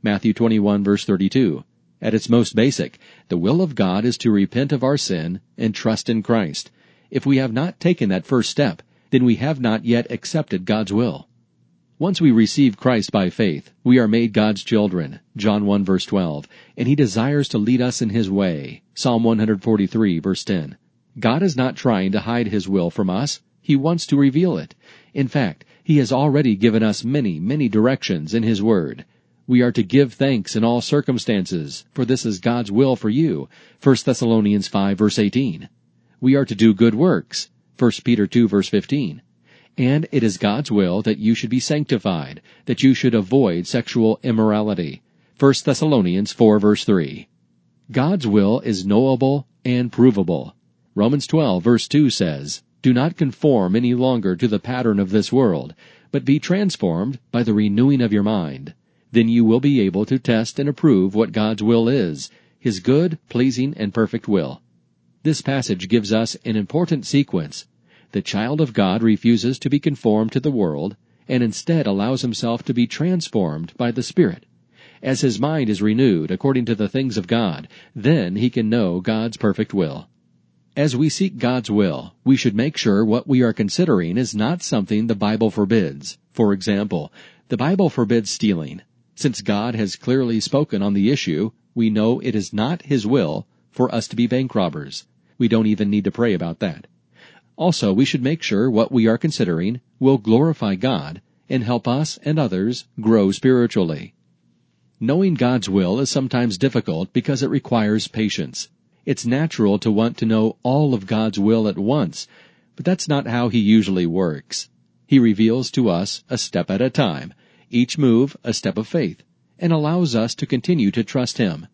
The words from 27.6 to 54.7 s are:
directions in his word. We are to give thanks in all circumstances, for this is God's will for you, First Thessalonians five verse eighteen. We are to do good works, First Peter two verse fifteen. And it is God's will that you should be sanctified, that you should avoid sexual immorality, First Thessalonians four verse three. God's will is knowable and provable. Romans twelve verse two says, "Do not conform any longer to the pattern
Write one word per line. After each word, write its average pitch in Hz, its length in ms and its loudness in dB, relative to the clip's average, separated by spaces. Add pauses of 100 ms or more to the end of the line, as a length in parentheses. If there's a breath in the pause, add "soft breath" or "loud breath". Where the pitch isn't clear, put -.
directions 107 680 0
in 117 100 0
his 107 180 0
word. 90 440 0 (420)
We 123 140 4
are 120 100 2
to 117 120 -2
give 127 300 2
thanks 135 420 -2
in 110 80 0
all 117 180 2
circumstances, 101 1120 -2
for 127 120 -2
this 123 200 -2
is 101 140 -4
God's 120 320 -2
will 127 240 2
for 107 140 -4
you, 110 400 -2 (300 soft breath)
First 135 260 2
Thessalonians 110 600 2
five 98 320 -2
verse 107 180 2
eighteen. 104 500 -2 (540)
We 131 140 4
are 139 100 2
to 110 100 -8
do 110 180 6
good 113 200 4
works, 127 560 0 (260)
First - 280 0
Peter 104 240 2
two 117 200 2
verse 98 220 2
fifteen. 110 520 -2 (560 soft breath)
And 139 340 2
it 127 120 2
is 104 140 0
God's 107 340 -2
will 98 320 2
that 110 160 -2
you 110 160 2
should 113 160 -6
be 127 80 0
sanctified, 95 840 -2 (240 soft breath)
that - 160 -2
you 131 120 6
should 120 200 2
avoid 98 540 2
sexual 110 560 0
immorality, 107 800 -2 (320)
First 139 300 2
Thessalonians 104 680 0
four 107 260 6
verse 104 240 2
three. 82 440 -2 (640)
God's 139 360 0
will 104 340 4
is 95 240 -4
knowable 131 600 2 (160)
and 123 280 -2
provable. 92 640 2 (400)
Romans 127 320 0
twelve 113 360 0
verse 117 240 4
two 147 220 4
says, 73 540 -4 (180)
"Do 127 100 2
not 139 260 0
conform 120 580 0
any 120 180 0
longer 120 420 0
to 120 120 -2
the 104 120 0
pattern 117 400 -2